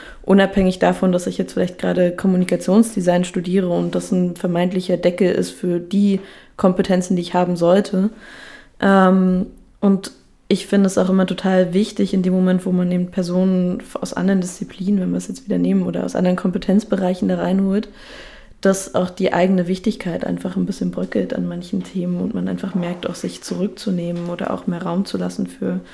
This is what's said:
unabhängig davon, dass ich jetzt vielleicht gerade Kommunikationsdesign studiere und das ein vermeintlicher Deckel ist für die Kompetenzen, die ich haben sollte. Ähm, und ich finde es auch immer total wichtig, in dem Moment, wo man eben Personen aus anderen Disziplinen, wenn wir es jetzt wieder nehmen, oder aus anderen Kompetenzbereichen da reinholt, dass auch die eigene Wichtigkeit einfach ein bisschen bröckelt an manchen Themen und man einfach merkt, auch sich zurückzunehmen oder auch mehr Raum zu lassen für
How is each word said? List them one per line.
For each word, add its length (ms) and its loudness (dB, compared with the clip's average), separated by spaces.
unabhängig 540 4
davon, 320 2
dass 160 0
ich 100 -6
jetzt 160 -6
vielleicht 240 -2
gerade 340 2
Kommunikationsdesign 1120 2
studiere 460 -2
und 240 0
das 180 -4
ein 240 0
vermeintlicher 600 0
Deckel 340 2
ist 200 -2
für 280 -2
die 400 2
Kompetenzen, 580 2
die 60 0
ich 120 -8
haben 220 2
sollte. 540 2
Ähm, 640 4
und 320 2
ich 200 0
finde 200 4
es 100 0
auch 120 2
immer 160 4
total 480 2
wichtig, 400 0
in 100 2
dem 100 2
Moment, 320 2
wo 60 0
man 200 2
eben 200 -2
Personen 720 0
aus 140 -8
anderen 280 2
Disziplinen, 580 -2
wenn 120 -2
wir 60 -2
es 100 -6
jetzt 180 -12
wieder 120 -2
nehmen, 260 2
oder 200 -4
aus 120 -6
anderen 220 2
Kompetenzbereichen 920 0
da 100 0
reinholt, 520 0
dass 340 0
auch 140 0
die 240 -2
eigene 340 2
Wichtigkeit 580 -4
einfach 300 -6
ein 100 0
bisschen 260 -4
bröckelt 420 -4
an 140 -4
manchen 360 -6
Themen 360 -4
und 140 -4
man 140 -4
einfach 260 -6
merkt, 340 -4
auch 80 -6
sich 260 -10
zurückzunehmen 880 -6
oder 220 -6
auch 140 -6
mehr 160 -4
Raum 240 -2
zu 120 -6
lassen 280 -4
für 360 -6